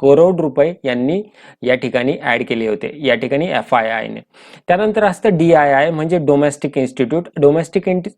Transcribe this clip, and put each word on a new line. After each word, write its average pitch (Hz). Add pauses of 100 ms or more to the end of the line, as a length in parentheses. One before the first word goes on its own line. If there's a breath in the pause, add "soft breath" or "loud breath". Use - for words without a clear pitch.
करोड 165
रुपये 151 (100)
यांनी 135 (380 loud breath)
या 123
ठिकाणी 127
ॲड 123
केले 113
होते 107
या 135
ठिकाणी 135
एफआयआयने. 113 (480 loud breath)
त्यानंतर 214
असतं 196
डीआयआय 151
म्हणजे 160
डोमेस्टिक 143
इन्स्टिट्यूट. 131 (140)
डोमेस्टिक 156
इन्ट-, 185